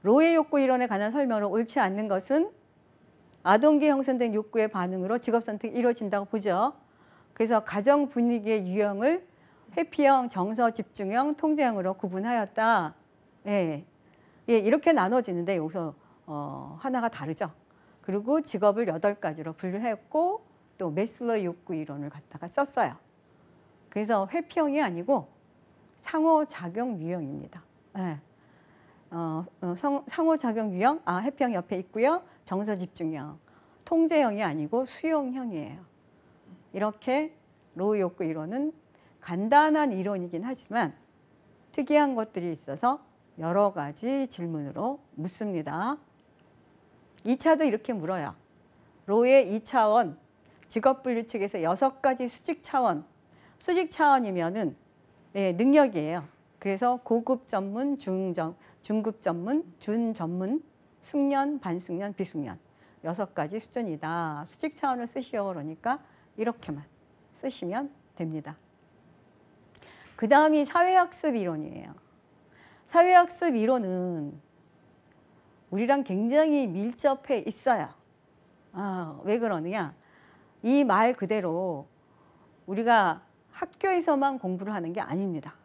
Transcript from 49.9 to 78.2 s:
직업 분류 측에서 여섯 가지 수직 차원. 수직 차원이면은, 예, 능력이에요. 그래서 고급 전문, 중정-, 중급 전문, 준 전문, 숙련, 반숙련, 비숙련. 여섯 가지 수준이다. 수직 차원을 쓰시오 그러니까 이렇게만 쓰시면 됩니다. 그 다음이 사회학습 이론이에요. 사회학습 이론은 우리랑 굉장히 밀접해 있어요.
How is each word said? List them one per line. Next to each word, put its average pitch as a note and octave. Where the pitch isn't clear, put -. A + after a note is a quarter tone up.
직업 C4
분류 A#3
측에서 G3+
여섯 A3+
가지 B3+
수직 -
차원. G3+
수직 E4+
차원이면은, G3+
예, G3
능력이에요. F#3
그래서 B3
고급 A#3+
전문, A3+
중정-, F#3
중급 G#3+
전문, F#3+
준 A3+
전문, F#3
숙련, C#4
반숙련, F#3
비숙련. C#3+
여섯 F3
가지 F#3
수준이다. D#3+
수직 -
차원을 B3
쓰시오 A#3+
그러니까 F3
이렇게만 G#3
쓰시면 B3+
됩니다. D#3
그 A3+
다음이 D4+
사회학습 F4
이론이에요. E3
사회학습 F4
이론은 F#3
우리랑 A#3+
굉장히 C4+
밀접해 A#3+
있어요. G#3+